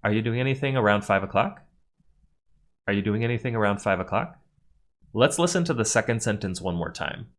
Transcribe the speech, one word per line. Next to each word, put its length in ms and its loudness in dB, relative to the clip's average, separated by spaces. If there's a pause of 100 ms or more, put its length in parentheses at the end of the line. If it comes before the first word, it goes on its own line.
Are 100 0
you 80 2
doing 180 -2
anything 380 0
around 260 4
five 200 2
o'clock? 380 -2 (1300)
Are 60 0
you 80 2
doing 220 0
anything 320 -2
around 260 2
five 180 2
o'clock? 380 -4 (760)
Let's 260 2
listen 260 2
to 80 -2
the 120 0
second 360 0
sentence 400 -2
one 140 -2
more 160 -4
time. 360 -8 (120)